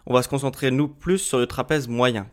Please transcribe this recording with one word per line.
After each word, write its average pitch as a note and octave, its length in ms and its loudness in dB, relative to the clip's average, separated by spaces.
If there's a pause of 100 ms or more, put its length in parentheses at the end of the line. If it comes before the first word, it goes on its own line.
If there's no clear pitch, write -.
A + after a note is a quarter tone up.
On B2 80 -4
va B2+ 80 6
se - 60 -2
concentrer, C3+ 440 -2
nous, C#3+ 160 2
plus F3 300 -2
sur D#3 200 -2
le B2 100 2
trapèze D3+ 400 -2
moyen, A#2 460 0